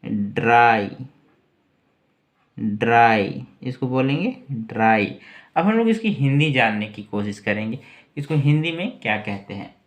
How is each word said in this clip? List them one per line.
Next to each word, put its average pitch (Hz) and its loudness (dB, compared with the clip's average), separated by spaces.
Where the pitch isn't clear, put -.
ड्राई, 113 2
ड्राई, 113 2
इसको 127 -6
बोलेंगे 139 -2
ड्राई। 113 0
अब 165 0
हम 208 2
लोग 226 2
इसकी 226 0
हिंदी 143 2
जानने 113 2
की 104 -14
कोशिश 101 -6
करेंगे। 110 -4
इसको 147 -6
हिंदी 151 2
में 175 -8
क्या 107 -4
कहते 104 -10
हैं? 95 -14